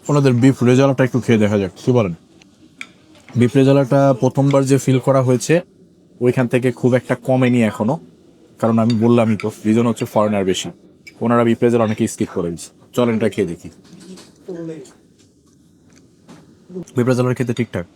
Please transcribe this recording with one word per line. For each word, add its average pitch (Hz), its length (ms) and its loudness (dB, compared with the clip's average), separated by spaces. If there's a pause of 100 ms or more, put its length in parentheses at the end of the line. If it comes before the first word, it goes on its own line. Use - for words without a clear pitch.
ওনাদের 143 240 2
বিফ 127 300 2
রেজালাটা 131 420 4
একটু 123 160 -2
খেয়ে 117 180 0
দেখা 104 200 0
যাক, 95 180 -2
কী - 160 -4
বলেন? 101 220 0 (1200)
বিফ 120 200 2
রেজালাটা 139 640 2
প্রথমবার 139 440 0
যে 131 140 2
ফিল 131 200 0
করা 135 240 0
হয়েছে 127 380 0 (600)
ওইখান 123 280 0
থেকে 127 240 -2
খুব 123 220 0
একটা 123 200 -2
কমেনি 127 480 0
এখনও, 113 360 -2 (600)
কারণ 113 200 0
আমি 117 160 0
বললামই 113 420 2
তো, 107 140 -6 (160)
রিজন 117 200 2
হচ্ছে 117 180 -4
ফরেনার 104 400 -2
বেশি, 92 260 -4 (500)
ওনারা 117 240 2
বিফ 117 180 0
রেজালা 117 220 2
অনেকে 107 240 -2
স্কিপ - 260 -6
করে 85 160 -4
দিচ্ছে। 82 200 -14 (220)
চলেন 120 240 -2
এটা 107 120 -2
খেয়ে 95 200 -4
দেখি। - 220 -14 (3250)
বিফ 120 100 0
রেজালার 123 280 0
খেতে 123 200 -4
ঠিকঠাক 98 420 -6